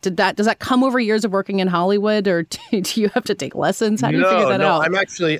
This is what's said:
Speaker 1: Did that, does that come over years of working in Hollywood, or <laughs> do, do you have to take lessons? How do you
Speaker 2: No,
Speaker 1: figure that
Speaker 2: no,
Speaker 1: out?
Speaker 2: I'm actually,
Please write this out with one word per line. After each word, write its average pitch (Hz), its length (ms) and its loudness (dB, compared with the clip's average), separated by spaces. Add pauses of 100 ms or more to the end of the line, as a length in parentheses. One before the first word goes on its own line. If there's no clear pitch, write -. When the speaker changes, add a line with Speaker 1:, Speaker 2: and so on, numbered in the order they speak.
Speaker 1:
Did 185 160 -4
that, 190 180 2
does 208 120 0
that 220 120 -2
come 254 240 2
over 254 160 2
years 214 240 0
of 214 80 -2
working 196 280 -2
in 185 100 0
Hollywood, 202 580 0
or 170 160 2
<laughs> - 280 -14
do, 208 100 0
do - 180 -4
you 208 100 2
have - 140 -2
to - 120 -4
take - 200 -8
lessons? 190 460 0
How 220 100 0
do 156 60 0
you 175 60 2
Speaker 2:
No, 190 60 2
Speaker 1:
figure 185 200 2
that - 100 0
Speaker 2:
no, - 80 2
Speaker 1:
out? 160 180 2
Speaker 2:
I'm 175 100 0
actually, 175 440 -2